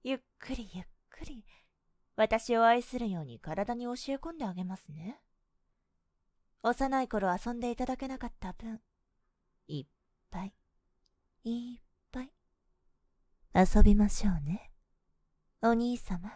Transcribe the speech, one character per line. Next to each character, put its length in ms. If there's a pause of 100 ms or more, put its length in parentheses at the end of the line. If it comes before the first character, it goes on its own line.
ゆ 120
っ 60 (180)
く 160
り 180
ゆ 80
っ 40 (240)
く 140
り、 220 (720)
私 400
を 80
愛 180
す 160
る 100
よ 120
う 20
に 160
体 360
に 100
教 60
え 20 (240)
込 160
ん 40
で 80
あ 80
げ 120
ま 100
す 140
ね。 320 (1400)
幼 380
い 60
頃 260
遊 200
ん 80
で 100
い 60
た 80
だ 100
け 140
な 100
か 80
っ 140
た 100
分、 300 (840)
い 160
っ 40 (420)
ぱ 140
い、 100 (920)
い 320
っ 40 (300)
ぱ 100
い、 100 (1200)
遊 300
び 120
ま 140
し 180
ょ 40
う 100
ね。 300 (920)
お 120
兄 240
様。 380